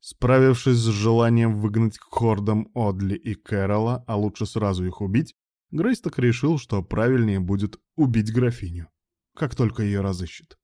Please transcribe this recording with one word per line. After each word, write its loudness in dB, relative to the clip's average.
Справившись 2
с 2
желанием 2
выгнать 0
к -20
хордам -2
Одли -2
и -8
Кэрола, -2
а -4
лучше -2
сразу -2
их -8
убить, -2
Грейсток -2
решил, 2
что -2
правильнее 2
будет -2
убить 2
графиню, -2
как -6
только 0
её 0
разыщет. -8